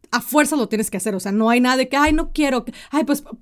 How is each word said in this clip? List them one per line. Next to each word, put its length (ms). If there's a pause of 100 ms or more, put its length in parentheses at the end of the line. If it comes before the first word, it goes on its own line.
(100)
a 100
fuerza 360
lo 120
tienes 220
que 80
hacer, 160
o 60
sea, 120
no 160
hay 120
nada 180
de 100
que, 80
"Ay, 160
no 220
quiero, 320
que, 80 (160)
ay, 140
pues", 200 (180)